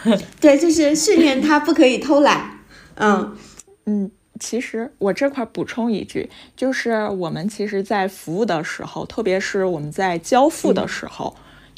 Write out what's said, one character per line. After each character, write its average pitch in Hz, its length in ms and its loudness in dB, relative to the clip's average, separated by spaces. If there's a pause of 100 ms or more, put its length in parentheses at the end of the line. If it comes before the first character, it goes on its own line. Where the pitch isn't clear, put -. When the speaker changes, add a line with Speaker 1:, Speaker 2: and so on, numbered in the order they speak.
Speaker 1:
<laughs> - 300 0
对， 285 200 6
就 339 120 2
是 311 240 2
训 339 240 2
练 269 220 4
他 302 180 4
不 302 140 0
可 302 140 6
以 247 120 2
偷 277 220 2
懒。 233 380 2 (380)
嗯。 208 400 0 (500)
Speaker 2:
嗯， 202 240 -2 (280)
其 - 220 -6
实 233 380 -8
我 196 140 0
这 277 160 0
块 277 140 -6
儿 220 40 -6
补 - 180 -6
充 233 260 -4
一 202 140 -2
句， - 260 -8 (260)
就 262 160 -2
是 220 360 -2
我 180 220 -4
们 156 180 -6
其 208 180 -6
实 196 160 -4
在 196 240 -2
服 180 300 -8
务 220 80 -2
的 170 180 -2
时 - 220 -10
候， 156 220 -12
特 - 160 -8
别 190 180 0
是 196 240 -2
我 175 160 -2
们 147 100 -8
在 180 280 -2
交 254 300 4
付 320 240 0
的 - 140 -2
时 - 200 -10
候， - 300 -10
Speaker 1:
嗯。 - 80 -20 (340)